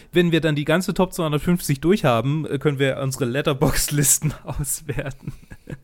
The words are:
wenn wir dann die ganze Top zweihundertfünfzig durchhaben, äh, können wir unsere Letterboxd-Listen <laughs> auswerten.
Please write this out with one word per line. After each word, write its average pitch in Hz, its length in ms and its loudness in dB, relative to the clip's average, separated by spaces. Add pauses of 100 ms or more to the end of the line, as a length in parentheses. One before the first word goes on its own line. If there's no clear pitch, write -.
(120)
wenn 170 200 4
wir 165 80 4
dann 156 140 0
die 147 100 -2
ganze 170 300 0
Top 185 180 0
zweihundertfünfzig 156 680 0
durchhaben, 147 680 2
äh, 135 120 -4
können 139 200 0
wir 135 220 0
unsere 135 260 -4
Letterboxd-Listen 143 1120 0
<laughs> - 60 -20
auswerten. 147 880 -8 (520)